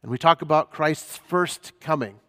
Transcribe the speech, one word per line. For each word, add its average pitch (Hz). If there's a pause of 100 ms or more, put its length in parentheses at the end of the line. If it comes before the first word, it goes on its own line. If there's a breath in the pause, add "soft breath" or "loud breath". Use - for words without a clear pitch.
And 113
we 127
talk 165
about 156
Christ's -
first -
coming 123